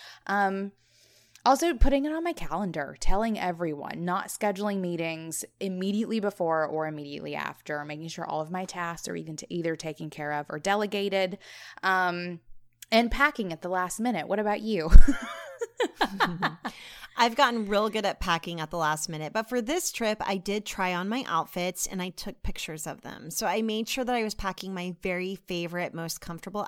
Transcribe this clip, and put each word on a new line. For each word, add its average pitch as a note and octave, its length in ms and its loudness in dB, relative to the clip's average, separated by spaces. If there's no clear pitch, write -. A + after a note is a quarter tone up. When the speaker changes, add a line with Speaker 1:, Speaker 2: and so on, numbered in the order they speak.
Speaker 1:
Um, G3 460 -2
also, C#4 280 4
putting C#4 320 6
it D4+ 60 -2
on E4 120 -4
my - 80 -2
calendar, D#3+ 680 -6
telling A3 400 4
everyone, E3 640 -4
not F3+ 240 -2
scheduling G3+ 520 -2
meetings E3 640 -6
immediately G3 580 -2
before E3 480 0
or D#3 220 -4
immediately D3 480 -10
after, D3 480 -8
making D3+ 240 -12
sure E3 180 -10
all D#3 140 -6
of D#3 100 -8
my F#3 140 -6
tasks E3+ 420 -10
are F3+ 80 -8
either, D#3+ 200 -10
either E3 280 -4
taken D#3 340 -10
care D3 220 -8
of D3 180 -6
or D3+ 80 -8
delegated, G3 800 -2
um, F3 560 0
and A3+ 220 4
packing B3 400 0
at D#3+ 100 -12
the F3+ 60 -6
last F3+ 320 -2
minute. A3 260 -2
What G3+ 140 -2
about G#3 200 0
you? G3 360 -2
<laughs> - 40 12
Speaker 2:
<laughs> - 1080 -6
I've A#3 200 2
gotten A#3 300 2
real G#3 220 2
good G#3 180 -2
at - 140 -4
packing E3+ 400 -2
at D#3 100 -6
the F3 80 -6
last D#3 300 -2
minute, D#3 240 -10
but A3 160 -4
for B3 120 -2
this D4 320 -4
trip, G#3+ 340 -2
I F#3+ 120 -2
did G3+ 260 -6
try F3+ 300 -4
on F3+ 140 -4
my B3 200 -4
outfits F3 580 -4
and F#3+ 140 -6
I F3+ 100 -6
took - 320 -14
pictures - 440 -6
of - 160 -12
them. - 280 -14
So - 160 -4
I G#3 160 0
made A3 260 -2
sure C4 160 -4
that B3 100 -2
I A3+ 100 0
was G#3+ 100 -6
packing F#3+ 380 -8
my F3+ 300 -8
very F#3 320 -4
favorite, F3 600 -6
most E3 260 -8
comfortable F#3 480 -10